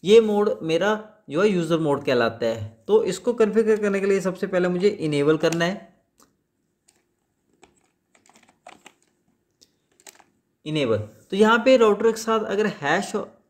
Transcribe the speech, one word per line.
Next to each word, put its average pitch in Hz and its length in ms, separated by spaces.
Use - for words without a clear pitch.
ये 214 160
मोड 208 300
मेरा 170 320
जो 151 120
है 214 60
यूज़र 170 300
मोड 143 260
कहलाता 120 420
है। 113 180
तो 208 160
इसको 190 280
कॉन्फ़िगर 214 480
करने 196 200
के 196 60
लिए 196 140
सबसे 185 260
पहले 180 220
मुझे 180 200
इनेबल 151 500
करना 170 260
है, 196 240
इनेबल। 123 420
तो 190 60
यहाँ 220 280
पे 262 120
राउटर 220 340
के 220 100
साथ 220 260
अगर 208 200
हैश 165 300